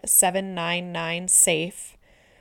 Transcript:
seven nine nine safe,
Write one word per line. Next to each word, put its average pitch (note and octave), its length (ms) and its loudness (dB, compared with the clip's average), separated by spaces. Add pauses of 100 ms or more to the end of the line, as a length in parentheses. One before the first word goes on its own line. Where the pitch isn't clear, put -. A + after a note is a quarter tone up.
seven F#3+ 500 2
nine F3 360 -4
nine E3+ 360 -4
safe, - 680 0 (440)